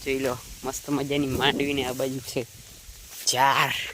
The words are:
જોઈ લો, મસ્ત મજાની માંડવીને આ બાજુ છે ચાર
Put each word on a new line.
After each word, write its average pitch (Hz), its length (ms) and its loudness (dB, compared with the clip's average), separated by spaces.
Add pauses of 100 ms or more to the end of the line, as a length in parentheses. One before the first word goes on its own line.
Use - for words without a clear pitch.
જોઈ 135 160 0
લો, 131 140 2 (300)
મસ્ત 131 260 -6
મજાની 139 520 2
માંડવીને 139 440 2
આ 127 80 -2
બાજુ 131 280 -2 (100)
છે 131 100 -2 (840)
ચાર 135 500 4 (180)